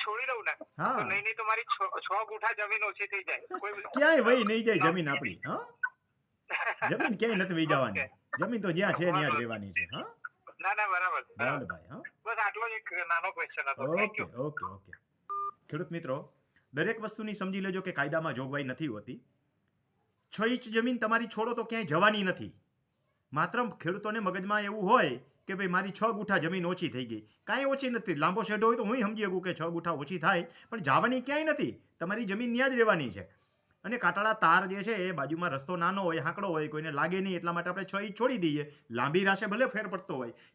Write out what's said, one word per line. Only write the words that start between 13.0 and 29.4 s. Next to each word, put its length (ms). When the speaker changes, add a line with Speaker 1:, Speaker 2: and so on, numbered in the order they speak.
Speaker 1:
ક્વેશ્ચન 380
હતો. 260
Thank 140
Speaker 2:
ઓકે, 140
Speaker 1:
you. 80
Speaker 2:
ઓકે, 340
ઓકે. 260
ખેડૂત 220
મિત્રો, 420
દરેક 280
વસ્તુની 320
સમજી 260
લેજો 220
કે 100
કાયદામાં 420
જોગવાઈ 300
નથી 240
હોતી. 360
છ 80
ઇંચ 160
જમીન 340
તમારી 300
છોડો 260
તો 100
ક્યાંય 220
જવાની 380
નથી. 300
માત્ર 320
ખેડૂતોને 540
મગજમાં 420
એવું 220
હોય 360
કે 60
ભાઈ 140
મારી 240
છ 120
ગુઠા 340
જમીન 280
ઓછી 240
થઈ 160
ગઈ. 220
કાંઈ 160
ઓછી 260
નથી. 260
લાંબો 260
શેઢો 260
હોય 100
તો 60
હુંય 180
સમજી 220
શકું 180